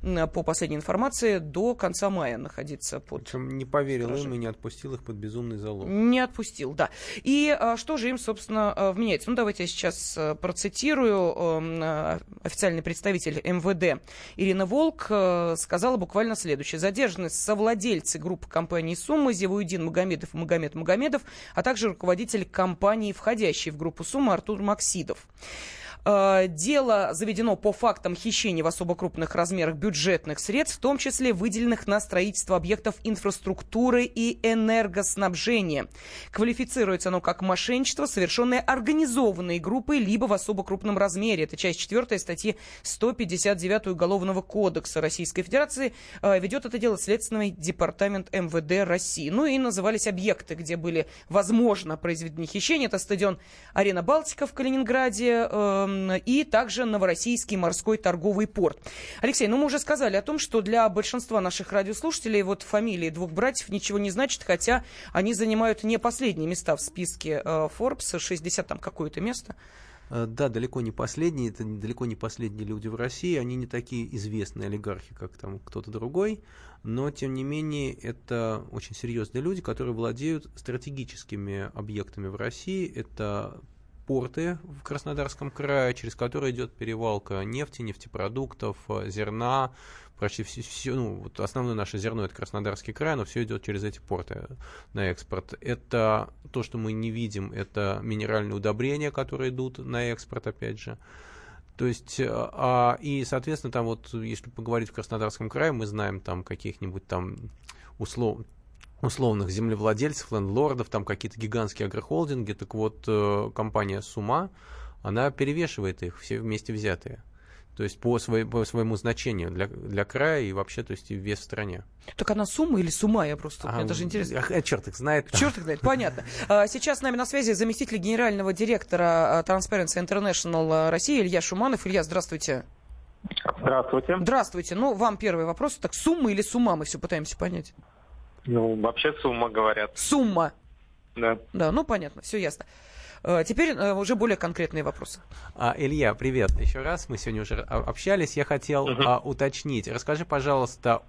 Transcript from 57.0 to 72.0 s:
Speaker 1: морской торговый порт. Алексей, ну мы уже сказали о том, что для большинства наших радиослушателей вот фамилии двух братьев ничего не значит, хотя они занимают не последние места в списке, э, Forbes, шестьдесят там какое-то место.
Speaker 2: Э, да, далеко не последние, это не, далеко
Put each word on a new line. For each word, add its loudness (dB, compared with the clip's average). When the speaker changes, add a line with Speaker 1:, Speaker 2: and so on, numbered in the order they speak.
Speaker 1:
морской 2
торговый 2
порт. 0
Алексей, 4
ну 4
мы 6
уже 2
сказали 2
о 4
том, -2
что 2
для 6
большинства 0
наших -2
радиослушателей 2
вот 0
фамилии 2
двух -4
братьев 0
ничего 0
не 0
значит, 0
хотя 2
они 2
занимают 2
не 2
последние 0
места 0
в -8
списке, -4
э, 0
Forbes, -2
шестьдесят -4
там -8
какое-то -6
место. -6
Speaker 2:
Э, -2
да, -2
далеко -4
не -4
последние, -2
это -10
не, -6
далеко -6